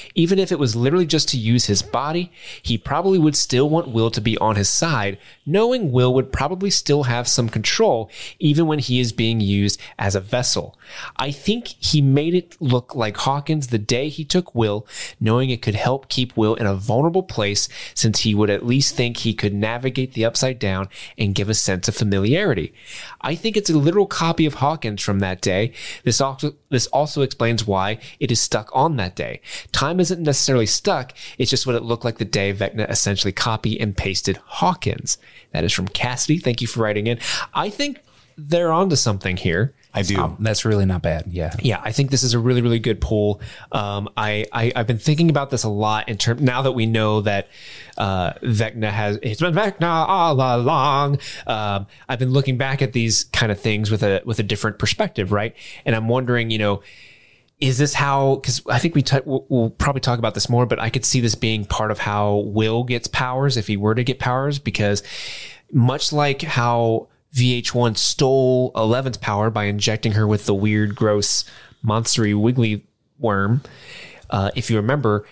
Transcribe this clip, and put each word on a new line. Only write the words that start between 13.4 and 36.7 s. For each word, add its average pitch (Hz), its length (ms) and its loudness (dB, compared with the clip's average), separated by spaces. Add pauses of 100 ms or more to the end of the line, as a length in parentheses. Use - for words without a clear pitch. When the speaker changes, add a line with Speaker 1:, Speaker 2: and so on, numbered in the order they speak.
Speaker 1:
the 120 120 -2
day 120 300 -2
he 151 160 -8
took 175 300 0
Will, 110 320 0 (340)
knowing 120 300 2
it 123 100 -4
could 127 140 0
help 127 340 -2
keep - 280 -2
Will 110 180 4
in 110 120 -2
a 98 100 2
vulnerable 143 480 0
place, 101 440 -2 (260)
since 110 260 2
he 110 140 2
would 104 140 4
at 101 160 0
least 131 300 2
think 120 240 -2
he 110 160 -2
could 104 180 0
navigate 123 640 -2
the 113 100 0
Upside 131 360 0
Down 95 280 -2 (300)
and 98 160 0
give 101 160 -2
a 107 40 2
sense 95 340 0
of 107 80 -4
familiarity. 107 760 0 (480)
I 151 140 -4
think 214 220 -4
it's 202 140 0
a 160 60 4
literal 175 300 4
copy 165 400 0
of 143 80 -2
Hawkins 139 480 -2
from 101 160 0
that 92 240 -2
day. 101 300 0 (320)
This - 160 2
also, 135 340 -2 (160)
this 131 160 2
also 147 360 0
explains 117 440 0
why 98 320 0 (220)
it 123 100 -2
is 113 100 2
stuck - 320 -2
on 151 240 2
that 95 200 -4
day. 60 240 -8 (320)
Time 165 280 0
isn't 175 220 0
necessarily 135 440 2
stuck. 143 460 -2 (260)
It's 127 120 0
just - 160 0
what 123 100 2
it 117 60 -2
looked 117 220 -4
like 117 140 -4
the 117 60 -2
day 98 300 0
Vecna 101 340 -2
essentially 101 440 0
copy 110 480 -2
and 107 160 -2
pasted - 500 -2
Hawkins." - 720 -2 (340)
That 82 120 -2
is - 80 0
from 92 160 -2
Cassidy. 123 500 0
Thank 123 220 -2
you 120 60 -2
for 113 140 -4